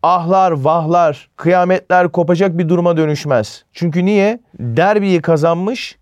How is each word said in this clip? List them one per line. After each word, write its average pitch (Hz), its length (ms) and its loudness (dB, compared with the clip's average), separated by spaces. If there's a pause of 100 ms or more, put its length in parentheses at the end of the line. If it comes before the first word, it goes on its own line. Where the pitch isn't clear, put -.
ahlar, 180 480 2
vahlar, 160 840 0
kıyametler 180 760 2
kopacak 175 480 0
bir 165 120 -2
duruma 175 280 0
dönüşmez. 147 760 -2
Çünkü 175 320 -2
niye? 208 340 0 (200)
Derbiyi 180 640 0
kazanmış 170 800 -2